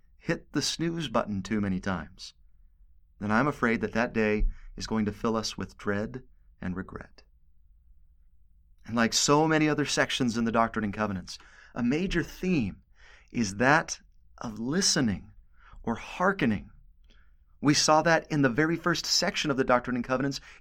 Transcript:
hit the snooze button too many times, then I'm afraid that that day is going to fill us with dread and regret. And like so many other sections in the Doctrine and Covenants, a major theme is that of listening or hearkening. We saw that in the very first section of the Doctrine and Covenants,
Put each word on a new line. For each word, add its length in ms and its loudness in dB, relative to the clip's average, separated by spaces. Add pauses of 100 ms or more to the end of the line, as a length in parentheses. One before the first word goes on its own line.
(180)
hit 340 -6
the 100 -2
snooze 460 -4
button 340 -2
too 180 -2
many 200 -2
times, 540 -8 (840)
then 120 -2
I'm 160 4
afraid 320 0
that 120 -4
that 200 0
day 340 2 (300)
is 100 -10
going 200 0
to 60 -2
fill 240 -2
us 220 -6
with 180 -8
dread 460 -4 (400)
and 140 -6
regret. 480 -12 (1600)
And 80 -8
like 180 4
so 360 4
many 200 4
other 160 2
sections 540 0
in 60 0
the 80 0
Doctrine 320 2
and 100 -4
Covenants, 420 -4 (380)
a 80 -4
major 400 0
theme 540 -2 (560)
is 240 -2
that 420 2 (400)
of 220 -10
listening 720 0 (500)
or 140 -4
hearkening. 760 0 (880)
We 140 4
saw 280 4
that 280 2
in 120 2
the 60 6
very 280 0
first 280 0
section 460 0
of 60 0
the 80 2
Doctrine 320 2
and 80 -2
Covenants, 360 -2 (200)